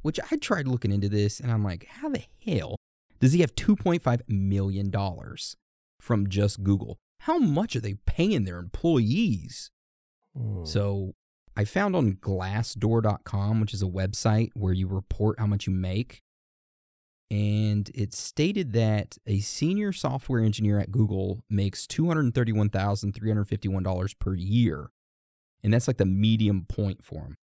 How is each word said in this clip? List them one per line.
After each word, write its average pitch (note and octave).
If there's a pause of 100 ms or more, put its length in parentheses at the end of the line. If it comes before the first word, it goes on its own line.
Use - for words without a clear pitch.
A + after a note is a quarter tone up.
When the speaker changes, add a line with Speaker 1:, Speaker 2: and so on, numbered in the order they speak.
Speaker 1:
Which D#3 (120)
I E4
tried F3
looking A#2+
into G2+
this, G#2
and B2
I'm A2
like, F2+
How D4+
the C#4 (200)
hell A2 (440)
does C3
he F3
have -
two -
point F3
five A#2+
million G2
dollars F#2+ (440)
from G2+
just G2+
Google. G2 (220)
How E4
much F3
are A#2
they G#2 (120)
paying E3+
their F2
employees? B2 (680)
Speaker 2:
Hmm. G#2
Speaker 1:
So G2 (420)
I G#2
found F#3+
on A#2
glassdoor G#2
dot G#2+
com, G#2
which G#2+
is G2
a F#2+
website G2+
where F#2
you F#2
report G2
how A2
much G#2
you G2
make. F#2 (1080)
And G#2
it G#2
stated E3
that A2
a G2+
senior F#3+
software C3
engineer G#2
at F#2+
Google G2
makes G2+
two D#3+
hundred D3+
thirty-one G#2+
thousand G2+
three A2
hundred G#2
fifty-one F#2+
dollars F#2
per F#2
year. F#2 (720)
And G#2+
that's, A#2+
like, B2+
the G2
medium G2+
point -
for -
'em. D2 (100)